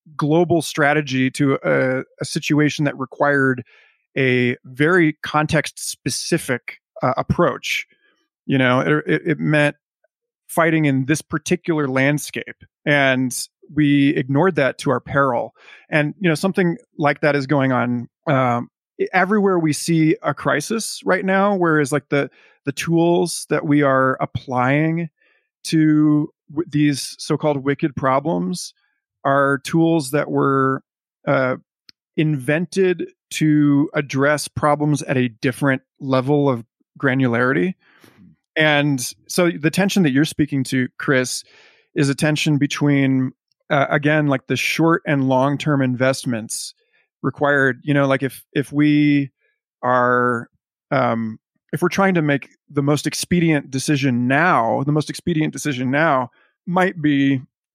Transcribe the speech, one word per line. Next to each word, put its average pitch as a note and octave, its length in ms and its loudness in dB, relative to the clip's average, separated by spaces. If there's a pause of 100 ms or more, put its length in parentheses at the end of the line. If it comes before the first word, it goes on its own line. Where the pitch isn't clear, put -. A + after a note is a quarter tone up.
(160)
global D#3+ 460 2
strategy C#3 720 0
to C#3 320 0
a, C3+ 400 0 (160)
a D3 60 -6
situation D3+ 600 -2
that C3+ 120 -4
required C3+ 680 0 (540)
a B2+ 480 0
very D3+ 560 2
context-specific, - 1600 -4 (260)
uh, C3 140 0
approach. - 680 -2 (600)
You C#3 100 0
know, B2+ 220 2
it, D3+ 260 0
it, D#3 220 0
it D3 120 -2
meant D3+ 360 0 (720)
fighting D#3+ 380 0
in C3+ 200 2
this D3+ 160 -2
particular D#3+ 680 -4
landscape, C3 760 -2 (200)
and C3+ 640 0 (240)
we C#3+ 440 2
ignored D3+ 400 0
that C3+ 240 0
to - 100 -2
our B2 100 0
peril. B2 540 -2 (380)
And, D3+ 280 0
you F#3+ 80 0
know, D#3+ 60 4
something F3 440 0 (200)
like D3 240 0
that C#3+ 140 2
is C#3 100 -2
going C3+ 260 2
on, A#2+ 380 -2 (160)
um, B2+ 440 0 (440)
everywhere F#3+ 460 2
we D#3+ 140 0
see D#3 500 0
a D3+ 100 -2
crisis D3 720 -4
right F#3 180 0
now, G3 320 2
whereas, D#3 360 0
like, C#3+ 180 -4
the, C#3+ 220 -2 (340)
the C#3+ 60 -4
tools E3+ 800 0
that D#3 180 -2
we D3 160 4
are C3 360 2
applying D3+ 920 -2 (560)
to D3+ 680 2 (160)
w-, D#3 180 -6
these D3 520 -2
so-called D3 440 -2
wicked C#3+ 320 -2
problems E3 800 -2 (500)
are C#3 360 2
tools E3 500 0
that D3 220 -2
were, C#3 500 0 (460)
uh, C3 300 0 (600)
invented E3 920 -2 (180)
to D3 640 2
address C#3+ 540 -2
problems D3 560 0
at - 120 -4
a B2+ 140 0
different C3 540 -2 (160)
level C#3 500 0
of A#2 160 -4 (340)
granularity. C3 760 0 (800)
And D3 440 2 (280)
so F3 240 0
the E3 180 -4
tension F#3+ 340 0
that C#3+ 80 2
you're C#3 140 2
speaking C#3+ 400 -2
to, B2+ 320 -2
Chris, B2+ 460 -2 (520)
is C#3 140 2
a C#3 60 -2
tension D3+ 420 0
between, C3+ 720 0 (380)
uh, C#3 200 2
again, D3+ 380 2
like, C3+ 200 -2
the C3 100 -2
short E3 480 0
and C3+ 240 0
long-term C#3 520 0
investments B2+ 920 -2 (480)
required. C3+ 600 0
You D3 100 -2
know, C#3+ 140 4
like, C3+ 160 0
if, - 200 -8 (100)
if D3 200 -2
we D3 580 2 (500)
are, B2 680 2 (420)
um, A#2 480 -2 (320)
if D#3 100 -6
we're F3+ 80 2
trying F#3+ 260 2
to E3+ 60 2
make C#3+ 280 -2 (200)
the C#3+ 120 -2
most C#3+ 260 0
expedient D#3+ 640 0
decision C3 560 0
now, C3+ 560 2
the C#3+ 80 -2
most D3+ 180 0
expedient D#3 440 -2
decision C3 380 -4
now C#3 400 0 (340)
might F3+ 360 0
be C#3 400 2 (340)